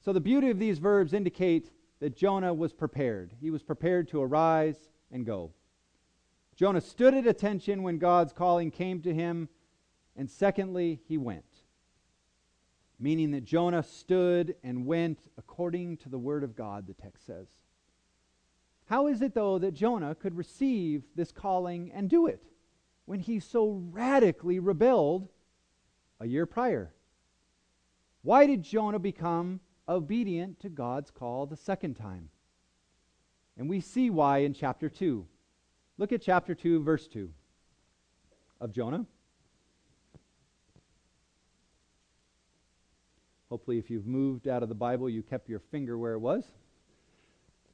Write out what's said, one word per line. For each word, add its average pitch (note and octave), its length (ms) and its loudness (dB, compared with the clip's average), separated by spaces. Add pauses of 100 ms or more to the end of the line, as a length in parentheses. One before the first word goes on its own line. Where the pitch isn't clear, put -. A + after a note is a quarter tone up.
So G3 80 -2
the F#3 80 4
beauty C4 300 4
of G3 80 0
these G3+ 200 2
verbs F#3+ 340 4
indicate F3+ 580 0 (300)
that D3 160 -4
Jonah F#3+ 380 2
was D#3+ 180 -2
prepared. A#2 680 -4
He D#3 100 -4
was D3+ 120 -6
prepared F3 460 0
to D3 140 -2
arise D#3 680 2 (220)
and B2 160 -6
go. F2+ 260 -6 (1040)
Jonah F#3 240 2
stood C4 340 6
at C4 120 2
attention G3+ 560 0
when F3 160 -2
God's F3 340 4
calling F3 380 2
came F3+ 320 -6
to E3+ 120 -2
him, E3+ 340 -4 (680)
and C3+ 120 -8
secondly, F#3 760 0
he D#3+ 120 -2
went. G#2+ 260 -6 (1500)
Meaning D3+ 340 0
that C3+ 120 -6
Jonah E3+ 380 2
stood F3 840 0
and B2+ 220 -6
went E3 320 0 (180)
according F3 600 -6
to - 100 -20
the C3 100 -8
word C#3+ 240 -4
of A#2 140 -8
God, G2+ 300 -10
the F#2+ 80 -16
text - 320 -20
says. F#2+ 200 -16 (1400)
How C4+ 200 2
is C4 140 0
it, B3+ 140 -2
though, G3 240 2
that F3+ 160 -2
Jonah F3 400 -2
could F#3 200 -8
receive F3 720 -2 (100)
this E3 160 -4
calling F3+ 640 -4
and G3 160 -4
do E4 180 4
it - 160 -4 (640)
when F#3+ 160 -6
he A3 180 -4
so G#3+ 520 0
radically G3+ 680 4
rebelled F#3 680 2 (920)
a A2+ 60 -8
year C#3+ 200 0
prior? E3 480 -2 (1300)
Why C#4 240 8
did C4 160 2
Jonah G#3 360 -2
become F3 640 -4 (260)
obedient F3+ 760 -2
to G3+ 100 -12
God's C#3 400 -6
call B2 340 -8
the D3 120 -12
second F#3 400 -6
time? F#2 340 -14 (1300)
And C3 100 -8
we F#3+ 120 -2
see B3 280 0
why C#3+ 300 4
in C#3+ 160 2
chapter C#3+ 340 -4
two. B2 380 -4 (720)
Look G3+ 140 -2
at A#3 100 -2
chapter F3+ 320 2
two, E3 280 0
verse D3+ 260 0
two G2 220 -12 (1300)
of A2+ 120 -10
Jonah. B2 340 -6 (4000)
Hopefully, A#2+ 300 -6
if G#2 100 -8
you've A2 200 -8
moved C3 400 -2
out B2 160 -2
of A2 40 -8
the A2+ 60 -8
Bible, A#2+ 340 -4
you A2+ 140 -6
kept - 260 -10
your G#2+ 120 -10
finger C3 360 -8
where A#2 180 -4
it A2 40 -6
was. C#3 260 -2 (1300)